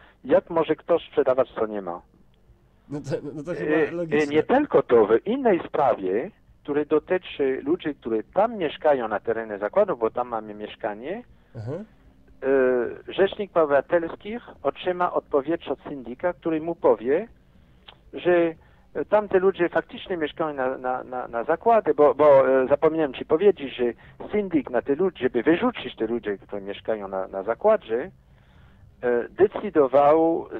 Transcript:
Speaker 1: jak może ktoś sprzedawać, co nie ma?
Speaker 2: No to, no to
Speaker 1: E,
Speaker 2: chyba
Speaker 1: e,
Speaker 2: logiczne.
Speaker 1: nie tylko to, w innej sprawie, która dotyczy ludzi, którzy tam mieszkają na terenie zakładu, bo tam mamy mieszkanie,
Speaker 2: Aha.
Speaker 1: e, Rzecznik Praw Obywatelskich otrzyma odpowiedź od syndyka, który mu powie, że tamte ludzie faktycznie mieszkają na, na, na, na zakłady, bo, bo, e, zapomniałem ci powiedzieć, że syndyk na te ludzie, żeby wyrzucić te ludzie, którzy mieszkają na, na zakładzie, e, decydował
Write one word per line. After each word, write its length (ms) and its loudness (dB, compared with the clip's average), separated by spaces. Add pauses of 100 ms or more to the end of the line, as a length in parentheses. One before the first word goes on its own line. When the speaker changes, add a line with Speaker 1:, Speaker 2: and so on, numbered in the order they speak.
(240)
Speaker 1:
jak 260 0
może 260 0
ktoś 300 -2
sprzedawać, 480 0
co 120 -2
nie 160 -6
ma? 200 -10 (840)
Speaker 2:
No 120 -10
to, 160 -6 (180)
no 80 -10
to 100 -8
Speaker 1:
E, 20 -4
Speaker 2:
chyba 220 0
Speaker 1:
e, 140 2
Speaker 2:
logiczne. 440 -2
Speaker 1:
nie 80 4
tylko 400 2
to, 240 6
w 200 2
innej 420 2
sprawie, 640 0 (320)
która 220 -2
dotyczy 800 -2
ludzi, 300 -2
którzy 280 -4 (120)
tam 220 0
mieszkają 520 0
na 120 -2
terenie 380 -6
zakładu, 380 0
bo 140 -2
tam 180 -6
mamy 260 -8
mieszkanie, 680 -10 (340)
Speaker 2:
Aha. 160 -10 (1400)
Speaker 1:
e, 40 -12
Rzecznik 400 -2
Praw 120 2
Obywatelskich 800 -2 (200)
otrzyma 500 -4
odpowiedź 560 -2
od 140 -6
syndyka, 500 -8
który 280 -4
mu 140 -6
powie, 540 0 (840)
że 420 2 (540)
tamte 300 2
ludzie 300 2
faktycznie 480 -4
mieszkają 380 -4
na, 240 -4
na, 260 -6
na, 240 -10
na 160 -6
zakłady, 500 2
bo, 200 6
bo, 340 8 (140)
e, 60 2
zapomniałem 460 2
ci 100 -10
powiedzieć, 520 2
że 80 -2 (480)
syndyk 380 -2
na 120 0
te 120 -2
ludzie, 240 -2
żeby 240 -2
wyrzucić 540 0
te 100 -4
ludzie, 320 -6
którzy 240 -12
mieszkają 460 -8
na, 200 -6
na 140 -8
zakładzie, 680 -2 (920)
e, 260 0
decydował 1200 2 (140)